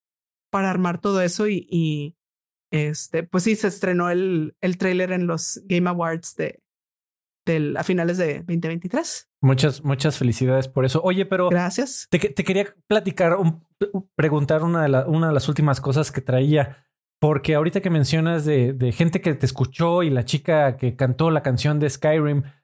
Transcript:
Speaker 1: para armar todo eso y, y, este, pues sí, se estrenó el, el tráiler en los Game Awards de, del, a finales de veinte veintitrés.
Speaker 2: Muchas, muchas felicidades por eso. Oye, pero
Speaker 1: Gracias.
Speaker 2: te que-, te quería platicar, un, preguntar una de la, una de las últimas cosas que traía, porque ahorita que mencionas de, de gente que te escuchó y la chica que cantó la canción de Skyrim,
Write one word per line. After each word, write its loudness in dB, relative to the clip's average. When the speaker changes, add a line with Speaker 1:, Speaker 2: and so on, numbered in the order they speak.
Speaker 1:
para 0
armar 0
todo 0
eso 0
y, -4
y, -2
este, -2
pues -2
sí, 2
se 0
estrenó 0
el, 0
el -2
tráiler 0
en -2
los -4
Game 2
Awards -4
de, -8
del, 0
a -4
finales 0
de -2
veinte -4
veintitrés. -6
Speaker 2:
Muchas, 2
muchas -2
felicidades 0
por 0
eso. 0
Oye, 0
pero 0
Speaker 1:
Gracias. -2
Speaker 2:
te 2
que-, 0
te -4
quería -2
platicar, 2
un, 0
preguntar 2
una 0
de 2
la, 2
una 2
de 2
las 0
últimas 2
cosas 0
que -6
traía, 0
porque 2
ahorita 0
que -2
mencionas 2
de, 2
de 0
gente 0
que 0
te -2
escuchó 0
y 0
la 0
chica 0
que -2
cantó 0
la 0
canción 0
de 2
Skyrim, 2